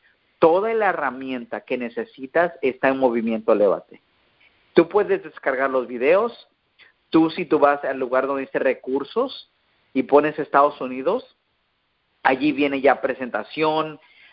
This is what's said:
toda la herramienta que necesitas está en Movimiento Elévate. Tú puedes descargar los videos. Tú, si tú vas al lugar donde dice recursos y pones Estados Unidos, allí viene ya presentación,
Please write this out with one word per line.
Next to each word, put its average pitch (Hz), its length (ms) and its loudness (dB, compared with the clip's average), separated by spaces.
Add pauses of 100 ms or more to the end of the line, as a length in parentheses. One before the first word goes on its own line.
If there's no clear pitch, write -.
(380)
toda 190 360 4
la 214 160 2
herramienta 131 720 -6
que 127 160 -6
necesitas 131 760 -4 (100)
está 135 260 0
en 135 100 0
Movimiento 117 540 0
Elévate. 101 500 0 (720)
Tú 165 140 4
puedes 190 340 0
descargar 139 480 -4
los 127 160 -2
videos. 135 600 0 (600)
Tú, 165 220 4
si 175 160 -8
tú 151 120 0
vas 143 240 4
al 135 160 -6
lugar 131 280 -2
donde 139 160 -4
dice 131 160 -8
recursos 135 920 -4 (440)
y 131 80 0
pones 147 360 2
Estados 143 440 2
Unidos, 135 540 -6 (840)
allí 135 300 0
viene 139 280 -2
ya 131 200 4
presentación, 143 1000 -4 (320)